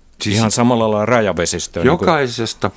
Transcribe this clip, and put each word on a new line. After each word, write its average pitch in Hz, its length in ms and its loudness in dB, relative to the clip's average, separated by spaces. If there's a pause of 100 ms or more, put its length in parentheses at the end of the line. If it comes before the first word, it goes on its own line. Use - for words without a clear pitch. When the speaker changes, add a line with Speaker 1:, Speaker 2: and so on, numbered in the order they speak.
(220)
Speaker 1:
Siis 104 140 -2
Speaker 2:
Ihan 110 160 2
samalla 120 400 2
lailla 107 140 0
rajavesistöä, 90 800 -2
niin 143 140 4
kuin 185 100 -2
Speaker 1:
jokaisesta 117 680 -2